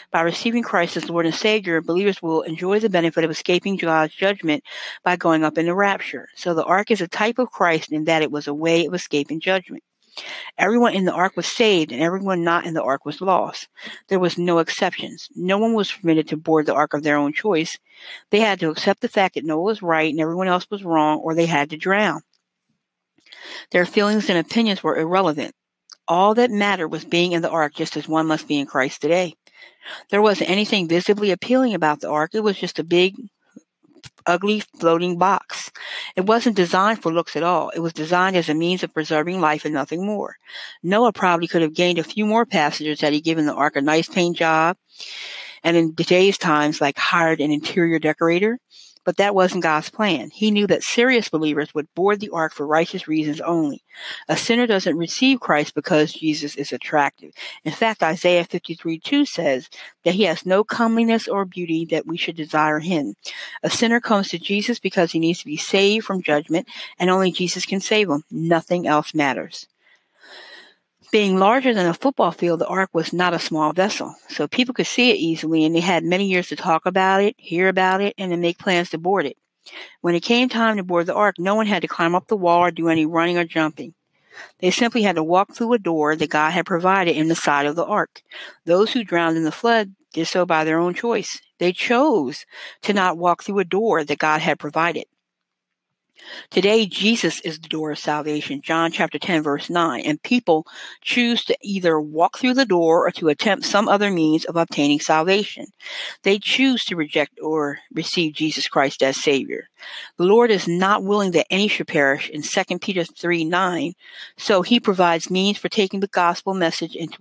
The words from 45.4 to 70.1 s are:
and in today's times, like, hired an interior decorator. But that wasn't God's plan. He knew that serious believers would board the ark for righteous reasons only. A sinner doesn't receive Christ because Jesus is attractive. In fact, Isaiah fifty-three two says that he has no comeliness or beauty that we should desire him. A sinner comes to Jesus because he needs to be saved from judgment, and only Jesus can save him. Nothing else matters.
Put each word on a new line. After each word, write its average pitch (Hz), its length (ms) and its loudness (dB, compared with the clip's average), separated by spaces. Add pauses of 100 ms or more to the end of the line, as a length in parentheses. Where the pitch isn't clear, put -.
and 170 140 4
in 165 180 2
today's 185 440 4
times, 151 420 0
like, 143 180 0
hired 165 420 2
an 151 120 0
interior 165 480 0
decorator. 175 580 0 (460)
But 175 140 -2
that 202 180 2
wasn't 185 260 2
God's 156 260 0
plan. 185 420 -2
He 214 200 0
knew 208 160 2
that 180 160 2
serious 240 460 2
believers 151 440 -2
would 151 220 -8
board 202 240 0
the 202 120 -10
ark 160 220 -2
for 143 140 -8
righteous 165 400 -2
reasons 156 340 -2
only. 160 440 -2 (440)
A 156 80 0
sinner 233 300 2
doesn't 185 320 0
receive 254 400 2
Christ 151 380 0
because 151 360 2
Jesus 151 440 -4
is 143 160 -8
attractive. 139 580 -2 (320)
In 156 80 -6
fact, 220 320 -2
Isaiah 175 400 4
fifty-three 165 560 -6
two 285 260 0
says 143 460 -2 (320)
that 170 120 2
he 202 100 2
has 160 200 -2
no 190 200 2
comeliness 226 640 0
or 196 160 -2
beauty 170 400 -4
that 160 240 -4
we 165 80 -6
should 165 180 -6
desire 156 460 0
him. 156 340 -2 (480)
A 180 80 -2
sinner 233 300 2
comes 202 300 0
to 170 100 -8
Jesus 202 400 -4
because 185 320 0
he 165 80 0
needs 165 180 0
to - 80 -16
be 151 100 -8
saved 202 480 2
from 190 160 -4
judgment, 156 460 -2 (320)
and 180 100 0
only 185 220 4
Jesus 180 340 -4
can 190 140 -4
save 208 320 0
him. 147 180 -2
Nothing 165 600 -2
else 151 260 0
matters. - 540 -4 (1400)